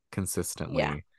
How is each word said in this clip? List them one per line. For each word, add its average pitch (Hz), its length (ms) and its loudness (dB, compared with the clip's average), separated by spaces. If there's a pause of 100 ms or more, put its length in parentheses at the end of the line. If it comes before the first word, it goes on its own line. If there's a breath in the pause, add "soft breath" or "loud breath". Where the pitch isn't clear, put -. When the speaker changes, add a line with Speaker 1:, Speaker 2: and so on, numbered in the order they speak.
(120)
Speaker 1:
consistently. 87 680 0
Speaker 2:
Yeah. 73 180 4 (220)